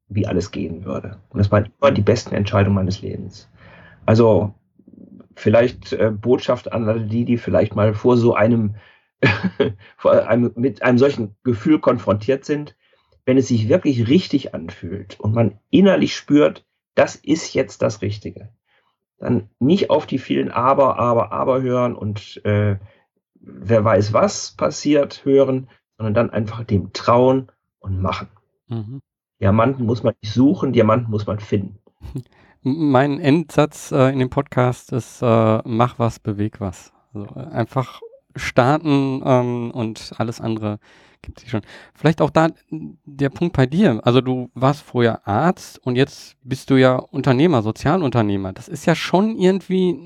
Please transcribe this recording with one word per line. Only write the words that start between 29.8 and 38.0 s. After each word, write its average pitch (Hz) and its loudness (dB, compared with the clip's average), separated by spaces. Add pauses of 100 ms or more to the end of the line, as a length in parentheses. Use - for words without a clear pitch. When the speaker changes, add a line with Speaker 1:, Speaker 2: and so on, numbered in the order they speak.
Speaker 1:
muss 113 -2
man 113 0
nicht 107 -10
suchen, 135 2
Diamanten 113 2
muss 104 -4
man 101 -6
finden. 98 -6 (240)
Speaker 2:
<laughs> - -16 (480)
M-, 147 -2
mein 139 2
Endsatz, 151 0
äh, 131 4
in 139 -2
dem 127 0
Podcast 123 -2
ist, - -8
äh, 113 4
„Mach 117 -2
was, 113 -2
beweg 104 -6
was.“ - -10 (220)
Also, 104 -14
äh, 131 -12
einfach - -6 (340)